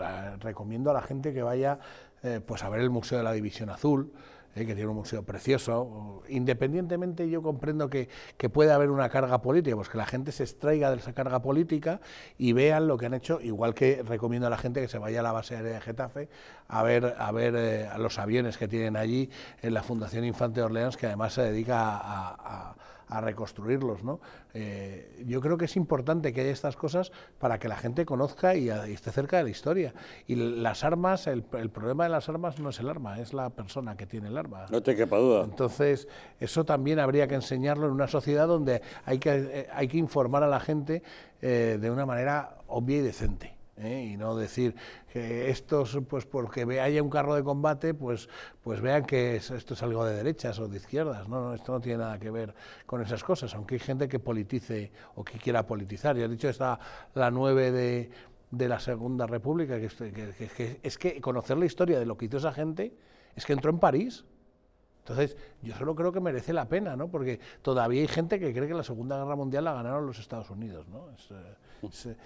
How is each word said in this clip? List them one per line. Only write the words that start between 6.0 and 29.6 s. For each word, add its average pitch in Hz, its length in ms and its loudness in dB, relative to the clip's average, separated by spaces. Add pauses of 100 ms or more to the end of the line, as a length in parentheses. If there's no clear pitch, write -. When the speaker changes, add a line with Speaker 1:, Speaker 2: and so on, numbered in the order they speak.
Speaker 1:
Independientemente, 165 1000 0
yo 165 100 0
comprendo 151 480 -2
que, 131 200 -2 (280)
que 123 120 -2
puede 151 240 8
haber 143 180 8
una 135 180 4
carga 127 320 4
política, 135 360 4
pues 101 120 -6
que - 80 -8
la 104 100 -2
gente 135 260 -4
se - 100 -4
extraiga 147 480 2
de 131 60 2
esa 120 160 -10
carga 127 280 0
política 156 600 2 (360)
y 123 160 4
vean 156 360 8
lo 131 100 4
que 123 80 -2
han 123 80 -2
hecho, 156 260 -2
igual 113 340 0
que 131 280 6
recomiendo 117 460 0
a - 20 2
la 110 80 0
gente 127 220 -2
que 123 80 -2
se 117 100 -6
vaya 110 220 -2
a - 20 0
la 113 100 0
base 113 220 -4
aérea 113 200 -4
de 113 60 -8
Getafe 127 480 -8 (380)
a 110 160 0
ver, 120 340 4
a 107 140 -2
ver, 117 260 2
eh, 110 300 2
a 107 120 -8
los 117 200 -2
aviones 113 400 2
que 117 80 -2
tienen 110 300 0
allí 123 340 0 (320)
en 117 100 0
la 107 120 0
Fundación 113 400 -4
Infante 120 360 0
de 113 60 4
Orleans, 113 300 0
que 120 100 -4
además 107 260 -2
se 131 100 0
dedica 110 540 2
a, 101 760 -10
a, - 60 -18 (320)
a 110 120 -4
reconstruirlos, 110 840 -2
¿no? 147 160 -6 (340)
Eh, 98 720 -10
yo 123 140 0
creo 156 180 2
que 170 60 0
es - 120 -4
importante 151 560 2
que 131 100 0
haya 135 80 2
estas 135 260 -4
cosas 175 340 -2 (300)
para 117 180 2
que - 80 -6
la 104 100 -2
gente 127 300 -2
conozca 143 480 2
y, 127 160 2
a-, 107 180 -4
y 104 40 -6
esté 104 180 -8
cerca 143 280 2
de 160 60 4
la 113 60 0
historia. 151 440 -2 (340)